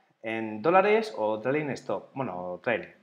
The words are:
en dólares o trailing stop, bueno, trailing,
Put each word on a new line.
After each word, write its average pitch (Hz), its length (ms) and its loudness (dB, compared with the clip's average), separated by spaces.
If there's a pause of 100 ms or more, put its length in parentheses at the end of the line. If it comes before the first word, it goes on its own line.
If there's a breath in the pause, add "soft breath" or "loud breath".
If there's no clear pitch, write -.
(220 loud breath)
en 110 400 -6
dólares 202 560 4
o 107 240 0
trailing 143 300 0
stop, 101 420 -6
bueno, 90 500 -6
trailing, 104 400 -2